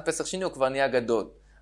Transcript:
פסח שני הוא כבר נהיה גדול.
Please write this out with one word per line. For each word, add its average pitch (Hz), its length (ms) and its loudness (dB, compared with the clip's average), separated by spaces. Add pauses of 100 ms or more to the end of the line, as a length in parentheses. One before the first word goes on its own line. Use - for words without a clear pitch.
פסח 160 200 -2
שני 190 180 -4
הוא 175 80 -2
כבר 135 180 2
נהיה 135 180 2
גדול. 117 420 2 (320)